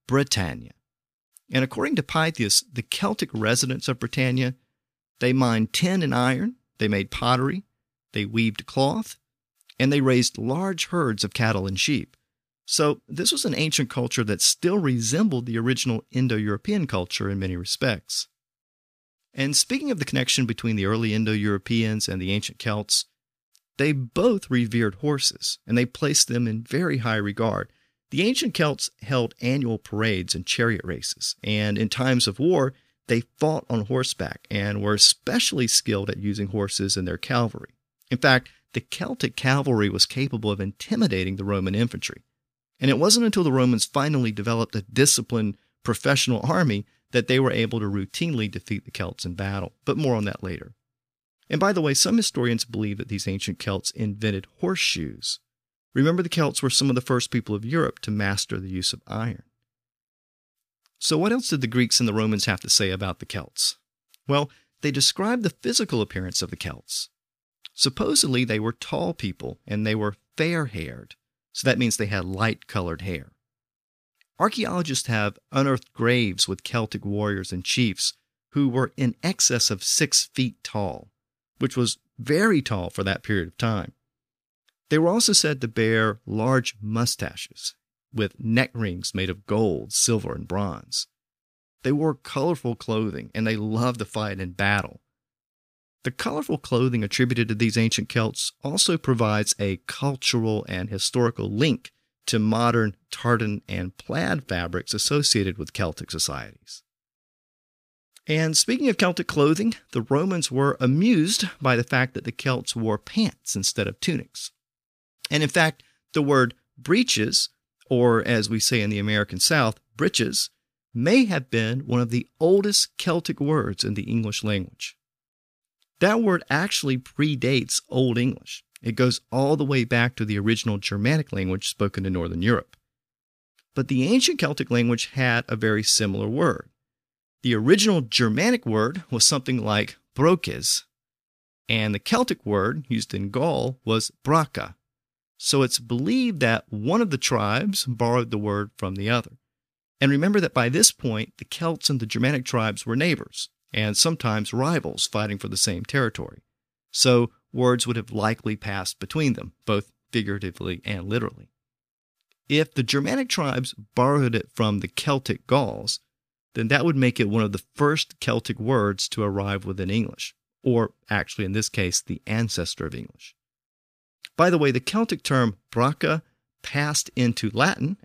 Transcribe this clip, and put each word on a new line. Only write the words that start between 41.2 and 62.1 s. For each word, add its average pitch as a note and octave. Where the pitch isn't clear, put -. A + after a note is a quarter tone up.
the G2
Roman G2
infantry. -
And C3+
it B2
wasn't G#3+
until G#3
the C#3+
Romans B2+
finally C#3
developed A2+
a G#2+
disciplined A2+
professional B2+
army C#3+
that A#2+
they C3
were C3
able A2+
to G#2
routinely G#2+
defeat G2
the -
Celts F#2+
in F2+
battle. G2
But B2+
more C3+
on G#2+
that -
later. -
And D3+
by G3
the F3+
way, C#3+
some F#3+
historians A#2+
believe G#2+
that -
these G2+
ancient G2
Celts F#2+
invented G#2
horseshoes. E2+
Remember, E3
the E3+
Celts -
were C3
some C#3
of B2+
the B2+
first B2
people G#2+
of G#2+
Europe D3
to -
master G2+
the F#2+
use F#2
of -
iron. A2
So D#3
what G3+
else B3
did D3
the B2+
Greeks A#2+
and A#2+
the G#2